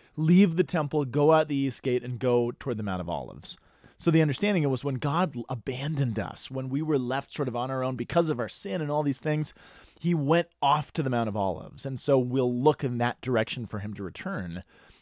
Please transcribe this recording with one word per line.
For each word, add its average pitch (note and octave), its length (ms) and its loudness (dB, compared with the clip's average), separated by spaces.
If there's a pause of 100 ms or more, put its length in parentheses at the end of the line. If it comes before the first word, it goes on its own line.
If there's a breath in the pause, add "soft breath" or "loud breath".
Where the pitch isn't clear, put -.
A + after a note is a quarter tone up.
(160 soft breath)
leave E3 400 6
the E3 80 4
temple, D3 400 0
go C#3+ 280 4
out D#3 160 6
the D3 80 -2
east C3+ 260 -2
gate, B2 200 0
and B2 160 -8
go A#2+ 340 2
toward A#2+ 260 -6
the A2 40 -4
Mount F#2+ 200 -2
of E2+ 80 -6
Olives. B1+ 480 -8 (420 soft breath)
So - 120 2
the D#3+ 100 6
understanding D#3+ 480 2
was C3 140 -2
when C#3 100 -2
God D3 420 -2
l-, A#2 120 -6
abandoned C3 720 -2
us, - 320 -10
when C3 160 -6
we C#3 140 -2
were D3+ 180 2
left B2+ 320 -4
sort C#3 160 -4
of A#2 80 -4
on B2 120 -2
our C3 140 -4
own C3 140 -2
because E3 340 0
of C3 80 -2
our A2+ 100 -2
sin G3 320 -6
and D3 120 -4
all D3+ 100 2
these C#3+ 160 0
things, D3+ 340 -2 (460 loud breath)
he F3 160 0
went D#3+ 320 2 (160)
off C#3+ 300 2
to E3 100 -2
the C3 80 -2
Mount A#2 180 0
of G2+ 80 -4
Olives. G2 480 -4
And C3+ 140 -8
so C#3 180 4
we'll B2 380 2
look C#3+ 300 2
in B2 140 -2
that A#2+ 220 -2
direction A#2 460 -2
for G#2 140 -8
him G#2 140 -8
to G2 100 -10
return. F2+ 580 -8 (400 soft breath)